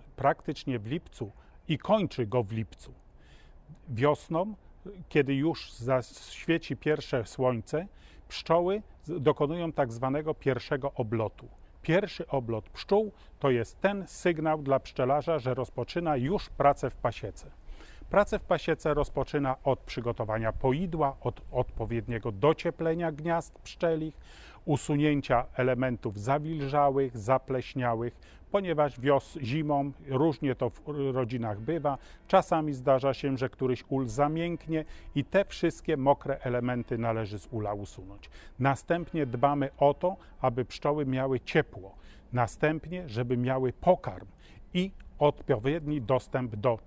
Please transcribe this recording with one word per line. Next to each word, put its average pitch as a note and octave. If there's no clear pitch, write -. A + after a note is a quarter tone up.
praktycznie C#3
w G2+
lipcu A#2
i D3+
kończy F3+
go A#2
w G2
lipcu. A2
Wiosną, D3+
kiedy C#3
już D3
zaświeci C3
pierwsze D3
słońce, C3
pszczoły F3
z-, D#3
dokonują D#3
tak B2
zwanego C#3
pierwszego C#3
oblotu. A2+
Pierwszy F3
oblot A#2
pszczół G#3
to C#3
jest A#2+
ten G3
sygnał D#3
dla C3+
pszczelarza, D3
że B2+
rozpoczyna C3+
już D3+
pracę C#3+
w -
pasiece. -
Pracę -
w -
pasiece D#3+
rozpoczyna C#3
od C3
przygotowania A2+
poidła, D3
od -
odpowiedniego A#2
docieplenia D#3+
gniazd D#3+
pszczelich, D#3+
usunięcia C#3+
elementów B2
zawilżałych, C#3
zapleśniałych, A#2+
ponieważ D#3
wios-, C#3
zimą C#3+
różnie C#3
to B2
w -
rodzinach A#2
bywa, C#3+
czasami D#3+
zdarza C3
się, C3+
że C3
któryś C3
ul C3+
zamięknie D#3
i C#3
te G3
wszystkie -
mokre C#3
elementy B2
należy A2
z -
ula G#2
usunąć. G2+
Następnie D3
dbamy C3+
o C#3+
to, F#3
aby B2+
pszczoły D3+
miały C3
ciepło, -
następnie, D#3
żeby A#2+
miały B2+
pokarm F#2+
i F#3
odpowiedni D3
dostęp B2
do A2+